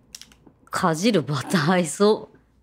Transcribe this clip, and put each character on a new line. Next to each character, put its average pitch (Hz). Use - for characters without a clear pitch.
ー。 -
か 170
じ 202
る 180
バ 131
タ -
ー 156
ア 180
イ 180
ス -
を -